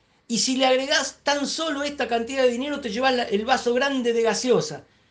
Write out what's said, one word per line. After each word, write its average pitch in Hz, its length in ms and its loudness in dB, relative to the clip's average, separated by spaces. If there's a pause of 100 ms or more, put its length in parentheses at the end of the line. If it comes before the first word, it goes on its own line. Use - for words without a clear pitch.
(280)
Y 233 120 -2
si 262 180 0
le 262 80 2
agregás 269 560 2
tan 285 240 0
solo 302 380 -4
esta 285 240 -4
cantidad 240 360 -2
de 254 60 6
dinero, 269 320 -4
te 233 80 -6
llevas 254 240 0
la, 247 100 0
el 208 220 -2
vaso 240 280 0
grande 254 400 0
de 226 100 2
gaseosa". 214 600 0 (280)